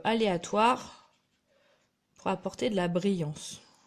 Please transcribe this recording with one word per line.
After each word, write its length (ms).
aléatoire, 1080
pour 120
apporter 420
de 60
la 120
brillance. 760